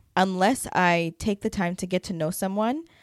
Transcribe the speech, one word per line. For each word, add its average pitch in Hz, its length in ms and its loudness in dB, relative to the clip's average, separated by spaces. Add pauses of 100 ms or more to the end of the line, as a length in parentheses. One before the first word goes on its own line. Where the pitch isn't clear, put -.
(160)
unless 190 560 2
I 170 460 2
take 202 220 -2
the 220 100 -2
time 180 260 -2
to 180 120 -6
get 180 160 -2
to - 80 -8
know 165 180 0
someone, 214 540 -2 (180)